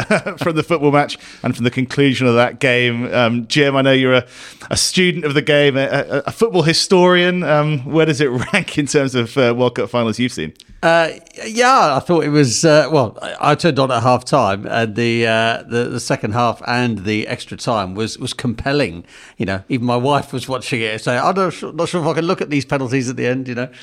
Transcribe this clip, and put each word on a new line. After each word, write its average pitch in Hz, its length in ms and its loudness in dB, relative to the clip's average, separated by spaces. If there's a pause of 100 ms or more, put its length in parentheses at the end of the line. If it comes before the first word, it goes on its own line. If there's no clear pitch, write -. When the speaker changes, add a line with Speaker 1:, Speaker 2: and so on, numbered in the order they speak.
Speaker 1:
<laughs> 196 340 -2
from 160 160 -2
the 151 80 0
football 147 280 0
match 143 260 0 (260)
and 123 120 -2
from 117 80 -6
the 120 80 0
conclusion 131 560 0
of 117 80 4
that 120 240 2
game. 123 540 0
Um, 120 340 0
Jim, 139 280 2
I 135 60 2
know 135 100 4
you're 131 220 4
a, 123 140 2 (440)
a - 60 -2
student 180 480 0
of 143 80 -2
the 147 80 2
game, 143 360 2
a, 135 40 0
a, 135 460 -2
a - 40 -6
football 185 320 0
historian. 180 800 2
Um, 151 360 0
where 143 260 2
does 147 160 0
it 147 60 4
<laughs> 123 260 -2
rank - 240 -2
in 147 80 0
terms 135 300 0
of, 117 220 0
uh, 120 180 4
World 123 200 0
Cup 104 140 -4
finals 117 280 -2
you've 120 140 -2
seen? 78 220 -8 (280)
Speaker 2:
Uh, 165 300 2 (340)
yeah, 226 500 4
I 139 40 0
thought 165 240 0
it 147 60 -2
was, 147 360 2
uh, 151 260 6
well, 127 300 2
I, - 300 -2
I 147 40 4
turned 151 220 0
on 135 140 2
at 117 100 0
half 123 240 2
time, 104 400 0
and 110 300 -2
the, 117 320 0
uh, 113 360 0
the, 120 260 -4
the 123 100 -6
second 123 320 -4
half 117 340 0
and 120 340 -2
the 107 280 -2
extra - 280 -10
time 98 380 -4
was, 107 240 -6
was 131 160 -8
compelling. 120 680 -4 (340)
You 107 80 -4
know, 95 240 -4
even 123 160 -2
my 123 120 0
wife 135 360 0
was 123 140 -8
watching 127 340 -6
it, 110 200 -4
saying, 123 220 -2
"I'm 185 120 0
not 185 180 -2
sure, - 180 -12
not 151 160 -4
sure 180 140 -4
if 147 60 -2
I 160 60 0
can 165 120 -2
look 180 160 -2
at - 80 -6
these 143 160 -2
penalties 131 440 -2
at 127 60 -8
the 123 120 -2
end," 127 200 -2
you 123 60 -8
know. 123 160 -6 (140)